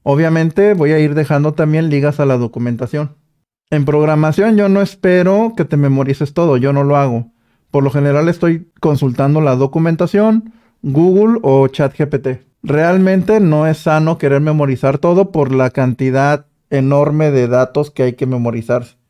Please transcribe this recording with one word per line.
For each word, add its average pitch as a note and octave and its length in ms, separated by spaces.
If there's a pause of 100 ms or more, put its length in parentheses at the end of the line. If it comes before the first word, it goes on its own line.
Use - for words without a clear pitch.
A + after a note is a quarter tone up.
Obviamente D#3+ 720
voy D3+ 180
a D#3 80
ir D3 140
dejando D3+ 400
también D#3 360
ligas D3 300
a D3 60
la C3 120
documentación. A#2+ 760 (540)
En D3 160
programación D3+ 720
yo G3+ 100
no G3 140
espero F#3+ 760
que E3+ 80
te D3 140
memorices C#3 560
todo, E3 240
yo C3+ 160
no C#3 100
lo C#3+ 140
hago. A#2+ 340 (400)
Por C#3 120
lo C#3 80
general C#3+ 360
estoy E3+ 420 (120)
consultando C#3+ 600
la C3+ 140
documentación, E3+ 1000 (280)
Google F#3 600
o C3+ 260
Chat C3+ 260
G D3 140
P C#3 100
T. C3 240 (180)
Realmente F#3+ 760
no D#3 280
es D#3 100
sano D#3 400
querer C#3 240
memorizar D3 560
todo F3 340
por C#3 220
la C3 160
cantidad C3+ 760 (220)
enorme D3 640
de B2 160
datos B2+ 440
que C3+ 120
hay B2 100
que C3 120
memorizarse. A#2+ 720 (120)